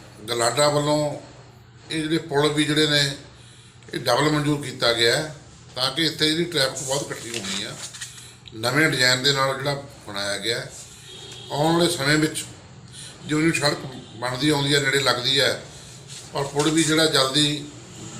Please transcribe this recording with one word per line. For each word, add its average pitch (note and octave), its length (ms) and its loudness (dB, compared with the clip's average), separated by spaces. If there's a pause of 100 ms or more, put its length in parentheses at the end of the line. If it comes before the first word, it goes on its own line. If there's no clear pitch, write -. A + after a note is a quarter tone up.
(300)
ਗਲਾਡਾ A#2+ 400 4
ਵੱਲੋਂ D3 480 2 (720)
ਇਹ D#3+ 100 -2
ਜਿਹੜੇ D#3 160 0
ਪੁਲ D3 360 2
ਵੀ D3+ 100 2
ਜਿਹੜੇ D3+ 240 2
ਨੇ C#3+ 240 2 (840)
ਇਹ - 60 -4
ਡਬਲ C3 320 2
ਮਨਜ਼ੂਰ D3 340 0
ਕੀਤਾ B2 280 0
ਗਿਆ A#2 220 4
ਹੈ D3+ 200 -4 (400)
ਤਾਂ C3 160 -2
ਕਿ E3 140 -2
ਇੱਥੇ D#3 240 0
ਜਿਹੜੀ D#3+ 140 0
ਟ੍ਰੈਫਿਕ C#3+ 440 -2
ਬਹੁਤ C#3 140 -2
ਇਕੱਠੀ A2+ 280 -10
ਹੋਣੀ G2+ 340 -6
ਆ। A#2 60 -8 (840)
ਨਵੇਂ C3 340 2
ਡਿਜ਼ਾਈਨ B2+ 340 2
ਦੇ C#3 100 4
ਨਾਲ C3+ 240 0
ਜਿਹੜਾ C#3 260 -4 (240)
ਬਣਾਇਆ G2+ 300 -6
ਗਿਆ A2+ 220 -4
ਹੈ, C#3 120 -12 (800)
ਆਉਣ D#3 260 2
ਵਾਲੇ E3+ 120 4
ਸਮੇਂ D3 280 2
ਵਿੱਚ D#3 280 0 (800)
ਜਿਉਂ D3+ 160 0
ਜਿਉਂ E3 100 4
ਸੜਕ D3 260 0 (400)
ਬਣਦੀ B2+ 320 -2
ਆਉਂਦੀ C#3+ 260 2
ਹੈ, C#3+ 40 6
ਨੇੜੇ C3+ 200 2
ਲੱਗਦੀ C3+ 400 2
ਹੈ, B2 240 2 (720)
ਔਰ C#3+ 80 -2
ਪੁਲ C#3+ 260 0
ਵੀ D#3+ 140 4
ਜਿਹੜਾ D#3 220 4
ਜਲਦੀ C#3+ 600 2 (540)